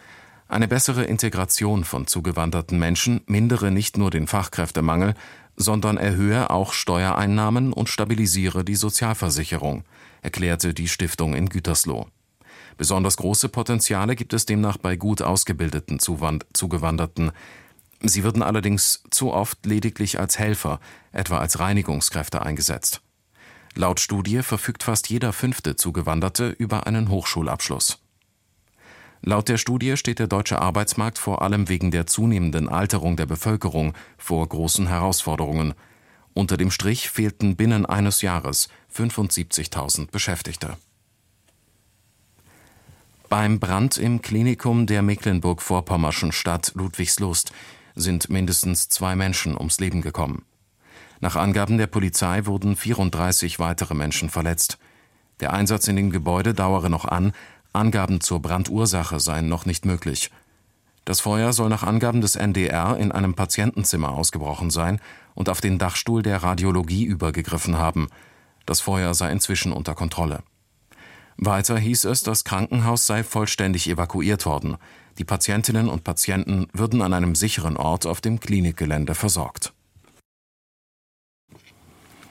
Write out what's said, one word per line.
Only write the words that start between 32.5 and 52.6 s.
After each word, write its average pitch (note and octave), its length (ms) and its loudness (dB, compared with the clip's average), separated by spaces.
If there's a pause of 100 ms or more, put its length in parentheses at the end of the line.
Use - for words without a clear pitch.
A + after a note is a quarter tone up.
Alterung F2 480 0
der E2 100 0
Bevölkerung D#2+ 680 -2 (240)
vor D#2+ 320 -2
großen E2 380 0
Herausforderungen. D#2+ 840 0 (600)
Unter F#2+ 240 0
dem F#2 140 2
Strich - 380 -2
fehlten G#2 460 0
binnen A2 300 4
eines G2+ 360 2
Jahres E2 460 -2 (220)
fünfundsiebzigtausend E2+ 1200 -2
Beschäftigte. E2+ 640 -6 (2500)
Beim G#2 320 2
Brand G2 340 2
im A#2 260 0
Klinikum A#2 640 2
der G2+ 160 4
mecklenburg-vorpommerschen F2+ 1300 0
Stadt - 420 -2
Ludwigslust F#2 800 -2 (420)
sind F2 340 0
mindestens F#2 600 0
zwei F#2 260 0
Menschen F#2 400 0
ums E2 240 -2
Leben F2+ 220 0
gekommen. D#2+ 440 -4 (760)
Nach F2 160 -2
Angaben G2+ 420 2
der A2 100 2
Polizei F#2+ 600 0
wurden G2+ 280 0